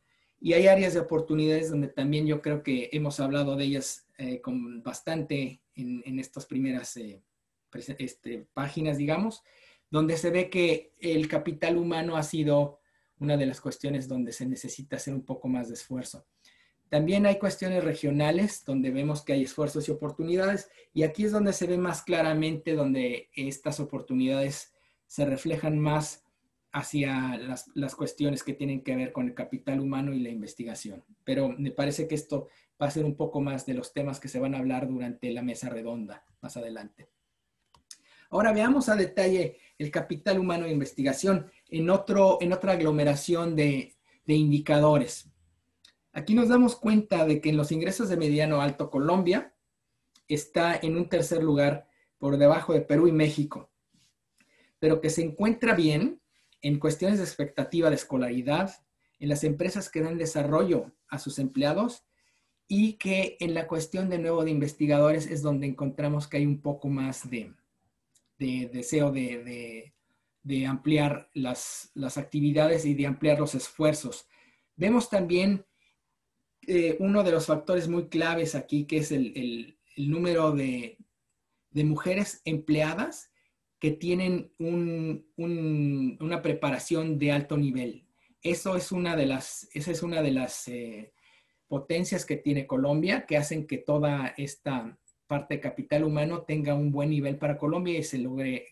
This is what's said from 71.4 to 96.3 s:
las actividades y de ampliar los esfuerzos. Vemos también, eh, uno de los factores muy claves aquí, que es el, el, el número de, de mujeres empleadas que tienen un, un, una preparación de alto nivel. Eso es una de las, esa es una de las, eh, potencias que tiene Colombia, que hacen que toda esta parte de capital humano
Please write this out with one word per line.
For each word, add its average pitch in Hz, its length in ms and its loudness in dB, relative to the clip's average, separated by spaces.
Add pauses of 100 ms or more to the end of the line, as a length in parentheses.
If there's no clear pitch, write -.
las 135 240 -6
actividades 151 640 2
y 147 100 2
de 139 120 0
ampliar 147 320 4
los 143 160 0
esfuerzos. 147 720 0 (500)
Vemos 233 320 2
también, 190 560 2 (1040)
eh, 165 340 2
uno 196 220 4
de 175 100 2
los 160 140 2
factores 165 420 0
muy 170 200 -2
claves 165 460 0
aquí, 147 300 -2
que 156 140 -2
es 151 140 -2
el, 131 220 0
el, 117 440 -8 (180)
el 143 140 -2
número 165 420 2
de, 127 460 -4 (720)
de 147 140 0
mujeres 180 600 -2
empleadas 156 880 -2 (460)
que 156 120 0
tienen 180 680 -2
un, 165 680 -4 (100)
un, 151 840 -2
una 165 220 -4
preparación 151 760 -2
de 147 140 2
alto 143 240 -2
nivel. 127 480 -2 (380)
Eso 175 340 -2
es 180 160 -6
una 175 240 -2
de 147 80 2
las, - 480 -6
esa 156 180 -6
es 165 120 -6
una 170 180 -2
de 143 120 2
las, 127 360 -4
eh, 113 460 -12 (560)
potencias 170 560 -4
que 151 100 -2
tiene 139 300 -2
Colombia, 151 600 0
que 151 100 0
hacen 151 300 -2
que 135 120 -6
toda 143 580 0
esta 135 640 -8 (300)
parte 143 260 -4
de 151 60 -4
capital 147 420 -2
humano 156 400 -2